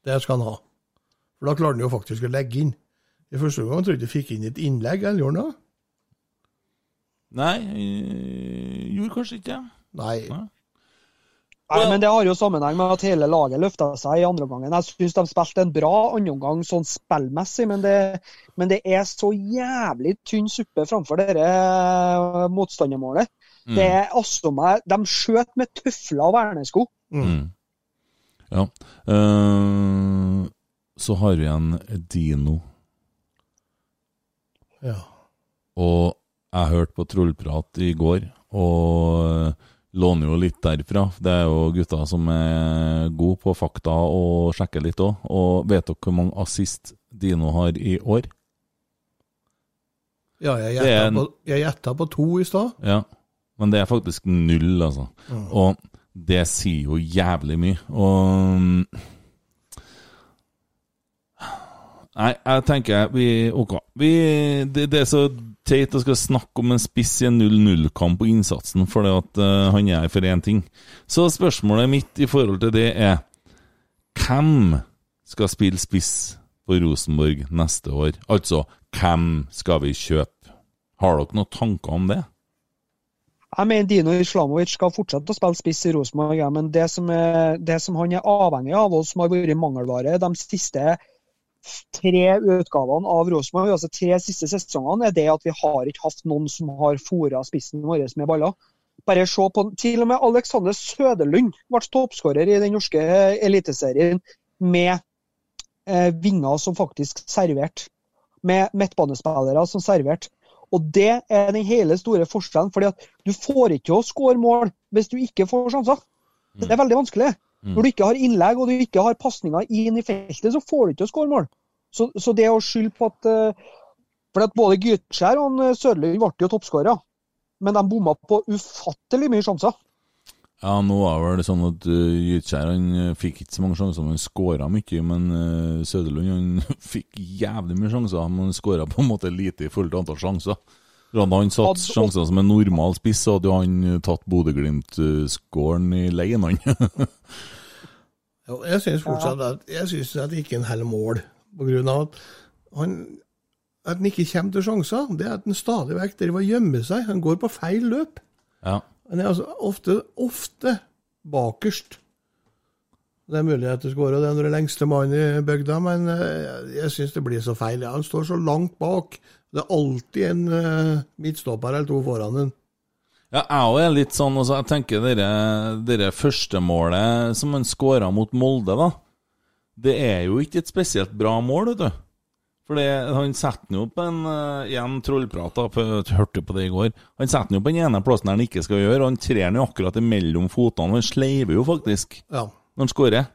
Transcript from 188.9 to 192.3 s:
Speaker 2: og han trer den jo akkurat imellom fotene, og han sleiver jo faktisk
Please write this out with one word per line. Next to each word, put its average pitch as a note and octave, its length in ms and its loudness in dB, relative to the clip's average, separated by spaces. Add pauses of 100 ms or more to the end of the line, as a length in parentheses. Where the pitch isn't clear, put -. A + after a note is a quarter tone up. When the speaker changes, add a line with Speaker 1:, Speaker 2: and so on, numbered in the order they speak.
Speaker 2:
og C3+ 100 2
han B2+ 60 -2
trer G#2 300 0
den F2+ 80 0
jo B2+ 120 2
akkurat F#2 300 -4
imellom F#2 540 2
fotene, A2 400 0
og A2 80 2
han A#2 40 0
sleiver C3+ 520 0
jo A2+ 100 2
faktisk - 580 -2 (100)